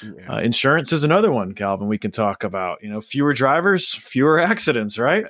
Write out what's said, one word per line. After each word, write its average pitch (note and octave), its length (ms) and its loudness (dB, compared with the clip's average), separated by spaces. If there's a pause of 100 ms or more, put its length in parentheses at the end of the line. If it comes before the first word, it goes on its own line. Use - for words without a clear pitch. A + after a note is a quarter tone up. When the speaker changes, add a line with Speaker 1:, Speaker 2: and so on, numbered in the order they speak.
Speaker 1:
Yeah. A#2 340 -10
Speaker 2:
Uh, G#2 40 -2
insurance C#3 540 2
is D3 100 0
another F#3 260 4
one, G2+ 240 -2
Calvin, G2 360 -2
we G#2+ 80 0
can G#2 120 -6
talk G2+ 360 -2
about. F#2 360 -6
You G#2+ 80 -12
know, G#2+ 120 -8
fewer C#3+ 320 0
drivers, E3 600 2
fewer D3+ 460 2
accidents, C3 580 0
right? D#3 320 2